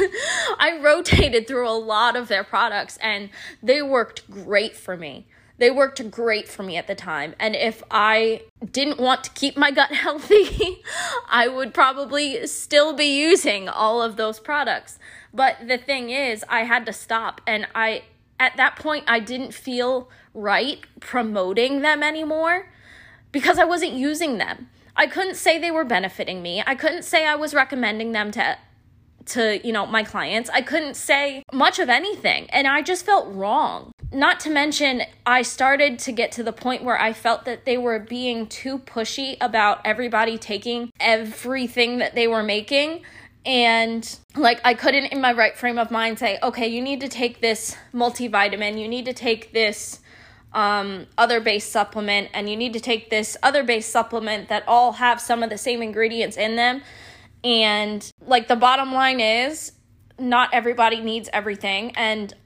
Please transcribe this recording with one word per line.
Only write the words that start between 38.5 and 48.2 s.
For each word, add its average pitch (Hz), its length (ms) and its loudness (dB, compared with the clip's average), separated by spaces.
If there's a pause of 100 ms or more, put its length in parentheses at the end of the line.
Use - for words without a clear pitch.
pushy 262 640 -6
about 214 420 2
everybody 226 540 0
taking 233 640 -6
everything 240 960 0
that - 160 -2
they 233 140 2
were 226 160 2
making. 277 580 -2 (440)
And, 226 720 2 (180)
like, 240 280 4
I 247 100 6
couldn't 262 340 2
in 277 120 -4
my 254 140 4
right 220 240 2
frame 240 200 -2
of 226 140 0
mind 226 280 -2
say, 208 220 -2
"Okay, 240 260 -2
you 233 140 -4
need 269 200 -4
to 269 80 -6
take 240 320 -4
this 220 340 -2 (180)
multivitamin, 214 880 0